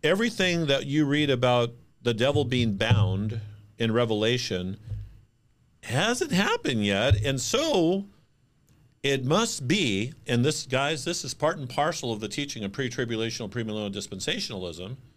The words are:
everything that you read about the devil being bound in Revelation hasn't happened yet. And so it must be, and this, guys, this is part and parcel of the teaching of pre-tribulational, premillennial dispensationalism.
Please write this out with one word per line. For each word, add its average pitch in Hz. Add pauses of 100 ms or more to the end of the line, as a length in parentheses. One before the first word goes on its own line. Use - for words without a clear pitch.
everything 180
that 135
you 143
read 147
about 123 (320)
the 117
devil 139
being 117
bound 107 (380)
in 113
Revelation 110 (1080)
hasn't 233
happened 180
yet. 104
And 135
so 196 (960)
it 135
must 170
be, 127 (140)
and 120
this, 151
guys, 139
this 170
is 120
part 151
and 131
parcel 143
of 104
the 107
teaching 139
of 98
pre-tribulational, 117
premillennial 107
dispensationalism. 98 (200)